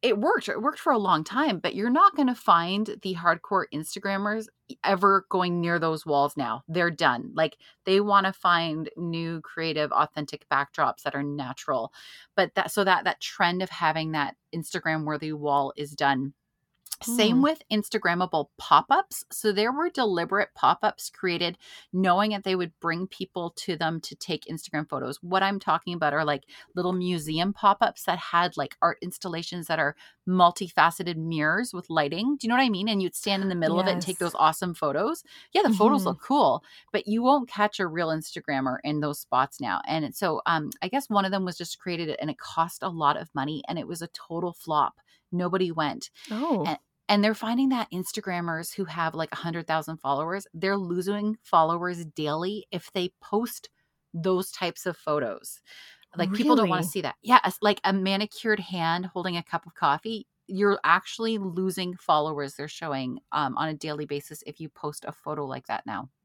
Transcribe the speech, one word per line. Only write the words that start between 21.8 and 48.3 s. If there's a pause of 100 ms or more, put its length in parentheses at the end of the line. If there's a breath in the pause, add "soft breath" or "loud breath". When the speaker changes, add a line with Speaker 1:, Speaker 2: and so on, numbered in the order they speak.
Speaker 1:
knowing
that
they
would
bring
people
to
them
to
take
Instagram
photos.
What
I'm
talking
about
are,
like, (280 loud breath)
little
museum
pop-ups
that
had,
like,
art
installations
that
are (280 soft breath)
multifaceted
mirrors
with
lighting.
Do
you
know
what
I
mean?
And
you'd
stand
in
the
middle
of
it
and
take
Speaker 2:
Yes.
Speaker 1:
those
awesome
photos. (300 loud breath)
Yeah,
the
photos
Speaker 2:
Mm-hmm.
Speaker 1:
look
cool, (300 loud breath)
but
you
won't
catch
a
real
Instagrammer
in
those
spots
now.
And
so,
um, (120)
I
guess
one
of
them
was
just
created
and
it
cost
a
lot
of
money
and
it
was
a
total
flop. (360)
Nobody
went. (220 loud breath)
Speaker 2:
Oh.
Speaker 1:
And, (280)
and
they're
finding
that
Instagrammers